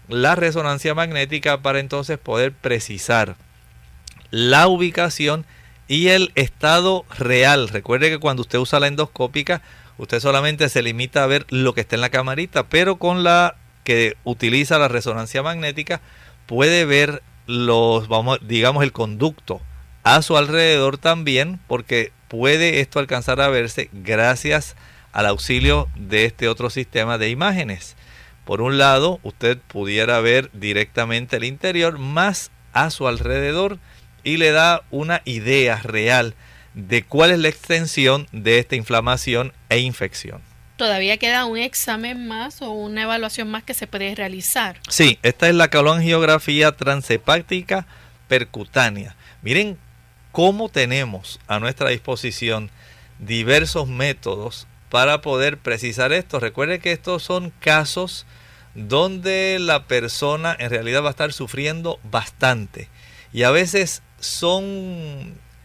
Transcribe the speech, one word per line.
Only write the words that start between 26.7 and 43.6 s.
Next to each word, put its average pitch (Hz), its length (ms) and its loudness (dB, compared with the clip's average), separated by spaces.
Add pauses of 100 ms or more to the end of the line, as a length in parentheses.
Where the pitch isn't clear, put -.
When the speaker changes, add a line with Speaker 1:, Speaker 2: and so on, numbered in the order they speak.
Speaker 1:
sistema 117 480 -2
de 110 100 0
imágenes. 139 640 -4 (500)
Por 101 160 -2
un 135 180 2
lado, 139 420 4
usted 120 380 -2
pudiera 107 640 0
ver 123 320 2
directamente 113 840 -4
el 110 60 -6
interior, 165 560 -2
más 160 500 -2 (240)
a 147 160 2
su 135 180 -4
alrededor, 143 720 -2 (460)
y 151 140 -2
le 160 120 6
da 165 400 4
una 156 360 -2
idea 120 580 2
real 113 500 2 (400)
de 110 300 -2
cuál 160 260 4
es 175 80 4
la 156 120 2
extensión 147 800 0
de 110 260 4
esta 123 180 0
inflamación 120 800 -2 (160)
e 113 80 4
infección. 120 640 -6 (360)
Speaker 2:
¿Todavía 208 400 0
queda 247 260 0
un 226 140 -4
examen 240 720 -6
más 226 320 -10
o 233 100 -10
una 214 320 -8
evaluación 220 480 -4
más 220 120 -10